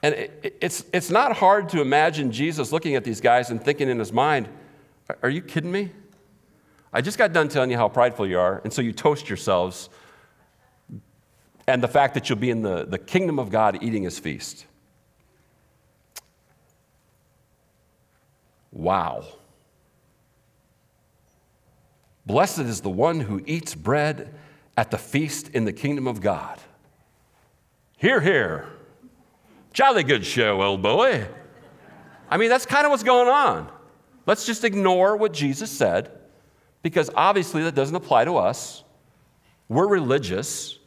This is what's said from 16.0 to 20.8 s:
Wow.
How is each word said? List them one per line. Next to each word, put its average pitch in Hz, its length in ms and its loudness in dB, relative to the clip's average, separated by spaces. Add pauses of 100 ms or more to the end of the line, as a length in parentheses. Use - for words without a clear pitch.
Wow. 82 540 -2 (3000)